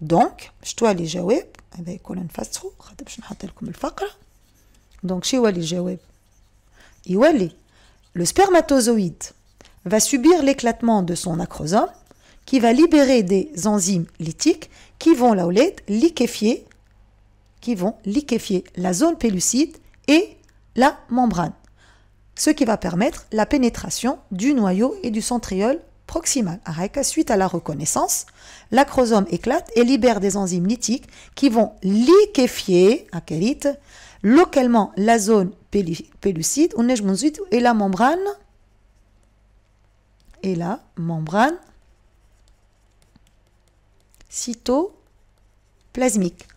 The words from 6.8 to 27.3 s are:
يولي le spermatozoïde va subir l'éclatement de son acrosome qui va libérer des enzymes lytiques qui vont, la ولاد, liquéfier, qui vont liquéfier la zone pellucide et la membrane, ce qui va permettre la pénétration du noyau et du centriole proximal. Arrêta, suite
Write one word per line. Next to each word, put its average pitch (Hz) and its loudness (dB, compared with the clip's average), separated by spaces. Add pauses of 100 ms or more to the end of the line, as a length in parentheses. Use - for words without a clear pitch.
يولي 202 2 (640)
le 175 -4
spermatozoïde 269 2 (680)
va 220 2
subir 285 4
l'éclatement 233 0
de 170 -4
son 165 -6
acrosome 180 -2 (540)
qui 262 0
va 233 4
libérer 277 6
des 185 -2
enzymes 196 0 (140)
lytiques - -2 (300)
qui 320 4
vont, 240 4
la 180 0
ولاد, 247 2
liquéfier, 240 0 (960)
qui 240 -4
vont 185 -4 (100)
liquéfier 202 -4 (140)
la 180 -4
zone 311 0
pellucide 226 -2 (300)
et 330 2 (400)
la 285 2 (140)
membrane, 214 0 (920)
ce 311 2
qui 302 2
va 220 0
permettre 180 -4
la 214 0
pénétration 254 -2 (100)
du 220 0
noyau 214 0
et 240 -6
du 214 -4 (100)
centriole 233 -2 (260)
proximal. 220 -4
Arrêta, 180 -6
suite 311 -2